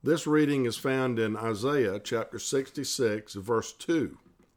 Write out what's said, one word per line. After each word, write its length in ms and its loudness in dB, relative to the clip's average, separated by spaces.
This 240 2
reading 400 4
is 120 -2
found 420 0
in 160 0
Isaiah 640 0
chapter 400 -4
sixty-six, 920 -2
verse 400 -2
two. 440 -2